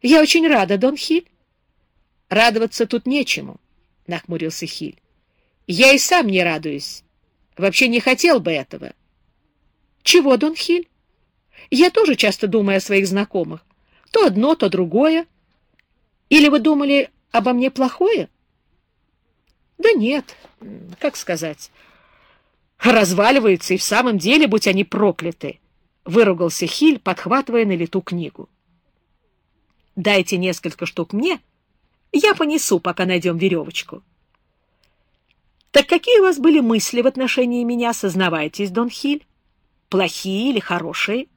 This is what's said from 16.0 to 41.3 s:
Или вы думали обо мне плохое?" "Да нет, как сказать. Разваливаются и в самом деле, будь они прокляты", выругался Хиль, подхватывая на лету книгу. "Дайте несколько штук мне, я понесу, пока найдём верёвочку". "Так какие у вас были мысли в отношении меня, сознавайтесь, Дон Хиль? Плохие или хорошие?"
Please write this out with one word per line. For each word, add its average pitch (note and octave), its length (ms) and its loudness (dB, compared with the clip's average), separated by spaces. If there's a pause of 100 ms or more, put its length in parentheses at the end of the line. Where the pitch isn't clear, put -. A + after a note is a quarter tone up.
Или D4 200 6
вы C#4 100 2
думали C#4+ 500 0 (220)
обо A#3 220 0
мне B3+ 180 0
плохое?" C#4+ 580 -2 (1500)
"Да G#4+ 160 2
нет, C4 420 -2 (640)
как C#4+ 160 -4
сказать. E3 560 -10 (1080)
Разваливаются G#3+ 920 2
и F#3 40 -2
в F#3 60 -6
самом A3+ 340 0
деле, B3+ 300 2
будь G#3 200 0
они G3 160 0
прокляты", E3+ 760 -4 (440)
выругался F3+ 640 0
Хиль, D4+ 320 2
подхватывая A3+ 680 -2
на F#3+ 100 -2
лету E3+ 260 -4
книгу. - 480 -10 (1500)
"Дайте G3 420 0
несколько F3 480 -6
штук - 280 -8
мне, C#4+ 260 -2 (720)
я G4+ 220 2
понесу, D4+ 460 0
пока F3+ 260 -4
найдём F3 320 -2
верёвочку". E3+ 640 -4 (1700)
"Так C#4+ 160 4
какие G#4+ 320 4
у G4 40 6
вас F4 160 2
были D4+ 200 4
мысли A3+ 420 0
в A#3+ 60 2
отношении B3+ 560 -2
меня, A#3 300 -2
сознавайтесь, F3+ 800 -4
Дон A#3 180 -4
Хиль? C#4+ 360 -6 (640)
Плохие F#3+ 600 -4
или A#3+ 100 -2
хорошие?" F3+ 760 -6